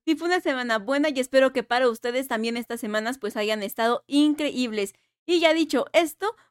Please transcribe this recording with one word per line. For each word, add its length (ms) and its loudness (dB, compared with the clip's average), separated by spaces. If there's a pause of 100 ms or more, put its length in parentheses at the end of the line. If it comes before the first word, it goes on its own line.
Sí, 120 2
fue 120 -4
una 120 2
semana 380 -2
buena 300 0
y 100 -4
espero 360 4
que 80 0
para 260 2
ustedes 400 -2
también 300 -2
estas 200 -8
semanas, 400 -4
pues, 200 -6
hayan 240 -2
estado 440 0
increíbles. 880 0 (320)
Y 160 2
ya 140 4
dicho 400 0
esto, 420 0 (140)